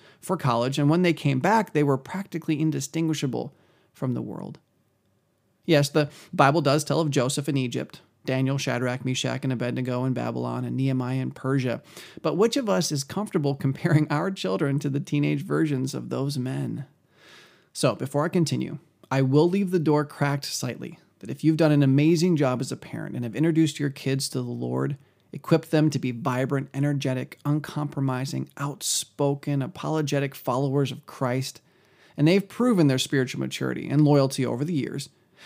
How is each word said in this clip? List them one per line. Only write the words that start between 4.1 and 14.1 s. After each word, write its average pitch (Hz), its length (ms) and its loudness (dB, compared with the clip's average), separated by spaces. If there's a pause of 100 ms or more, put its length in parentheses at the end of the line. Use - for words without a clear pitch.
the 123 80 -2
world. - 380 -10 (1080)
Yes, 143 240 4
the 147 200 2 (220)
Bible 151 300 6
does 151 240 2
tell 143 160 0
of 156 100 0
Joseph 139 380 0
in 139 80 0
Egypt, 127 420 -4 (260)
Daniel, 131 320 0
Shadrach, 127 480 -2
Meshach, 127 380 -2
and 131 100 -2
Abednego 123 500 -2
in 131 100 0
Babylon, 123 520 -4
and 123 100 -6
Nehemiah 131 460 0
in 131 100 -4
Persia. 131 500 -2 (400)
But 151 140 -2
which 226 220 2
of 240 120 -2
us 185 220 0
is 139 120 -2
comfortable 160 520 -2
comparing 147 560 2